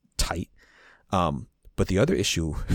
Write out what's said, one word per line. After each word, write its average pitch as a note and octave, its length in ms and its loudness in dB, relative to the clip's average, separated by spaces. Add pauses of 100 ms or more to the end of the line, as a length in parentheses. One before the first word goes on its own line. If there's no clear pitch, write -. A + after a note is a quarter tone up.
(160)
tight. - 320 -2 (640)
Um, E2 380 0 (260)
but G2 140 0
the F#2 100 0
other C#3+ 160 4
issue, D#2+ 400 -2 (200)